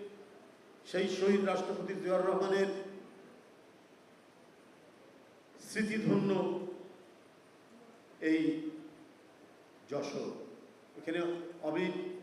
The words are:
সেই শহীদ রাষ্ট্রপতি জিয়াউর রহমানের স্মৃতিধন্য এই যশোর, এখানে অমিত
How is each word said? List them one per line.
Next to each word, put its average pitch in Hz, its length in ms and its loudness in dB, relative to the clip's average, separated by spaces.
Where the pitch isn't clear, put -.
সেই 190 160 2
শহীদ 202 240 6
রাষ্ট্রপতি - 500 -2
জিয়াউর 180 280 2
রহমানের 190 400 4
স্মৃতিধন্য 202 640 2
এই 160 100 6
যশোর, 135 400 -4
এখানে 165 200 -2
অমিত 175 280 0